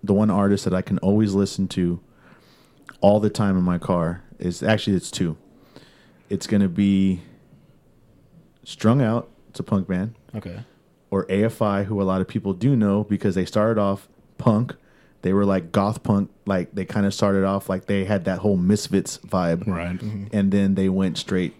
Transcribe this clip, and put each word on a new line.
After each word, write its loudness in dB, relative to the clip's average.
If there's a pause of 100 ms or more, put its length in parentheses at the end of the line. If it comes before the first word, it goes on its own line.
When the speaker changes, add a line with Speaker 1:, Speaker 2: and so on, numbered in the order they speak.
Speaker 1:
the 2
one 4
artist 2
that 0
I 0
can -4
always 2
listen 0
to -2 (1000)
all 6
the 2
time 2
in 2
my 0
car -2 (160)
is, -4
actually, 2
it's -4
two. -4 (960)
It's -6
gonna 2
be 2 (1400)
Strung 2
Out. 0 (220)
It's -16
a -6
punk -2
band. -4 (200)
Speaker 2:
Okay. -12 (500)
Speaker 1:
Or -2
A 2
F -2
I, 0
who -2
a 2
lot 0
of -2
people -4
do 2
know 2
because 0
they 0
started 0
off -2 (300)
punk. 2 (480)
They 0
were, 2
like, -2
goth 0
punk. 0 (160)
Like, -2
they -4
kinda 0
started 0
off, -2
like, -4
they -2
had -2
that -4
whole 0
Misfits 0
vibe. -2
Speaker 3:
Right. -4
Speaker 2:
Mm-hmm. -8
Speaker 1:
And 2
then 2
they 0
went 0
straight -4